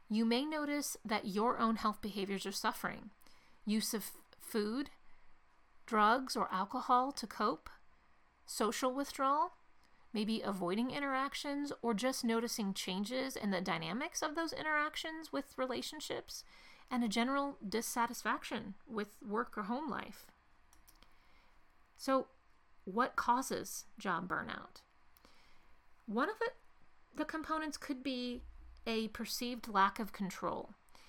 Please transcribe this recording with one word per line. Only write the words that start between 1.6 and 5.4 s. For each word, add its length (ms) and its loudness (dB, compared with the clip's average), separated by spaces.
health 240 0
behaviors 440 -2
are 60 -4
suffering. 600 -2
Use 280 2
of 180 -2
food, 500 -2